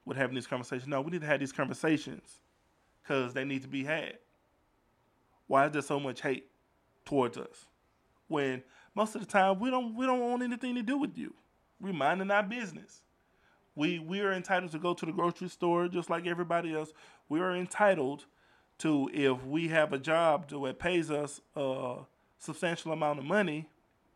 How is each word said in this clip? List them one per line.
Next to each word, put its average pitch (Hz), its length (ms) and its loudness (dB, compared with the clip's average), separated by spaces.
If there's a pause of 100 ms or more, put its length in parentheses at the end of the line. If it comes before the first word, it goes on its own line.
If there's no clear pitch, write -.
with 127 120 -6
having 131 160 0
these 123 140 -6
conversations. 127 400 -6
No, 143 140 -2
we 160 100 -6
need 175 100 -6
to 151 60 -10
have 139 140 2
these 139 100 -4
conversations - 880 -2 (640)
'cause 127 300 -2
they 135 100 -4
need 135 180 -4
to 135 60 -12
be 135 160 -6
had. 151 340 -6 (1300)
Why 135 200 6
is 151 80 0
there 147 100 0
so 143 160 -2
much 135 220 -6
hate 135 280 -4 (560)
towards 127 320 2
us? - 300 -14 (600)
When 135 340 0 (300)
most 220 220 0
of 220 60 -6
the 185 60 -8
time 190 320 6
we 254 120 0
don't, 247 240 -2
we 254 100 -2
don't 254 140 4
want 247 240 0
anything 247 320 -4
to 247 80 -2
do 269 160 0
with 277 180 -4
you. - 160 -8 (480)
We 196 100 -4
minding 175 380 2
our 208 140 4
business. 202 580 -10 (720)
We, 165 240 0
we 170 240 -4
are 196 100 2
entitled 180 400 0
to 160 60 -4
go 175 160 0
to 175 120 -6
the 160 60 -2
grocery 175 380 -2
store 175 380 2
just 175 240 -4
like 170 160 -2
everybody 170 480 0
else. 156 180 -4 (340)
We 156 120 0
are 180 160 0
entitled 180 720 2 (500)
to, 147 340 4
if 131 340 2
we 156 240 0
have 151 240 4
a 139 40 0
job 160 520 4
that 139 280 -4
pays 170 320 0
us 147 320 -4 (140)
a 131 500 -4 (320)
substantial 165 540 -4
amount 151 260 0
of 135 80 -8
money, 165 420 0 (480)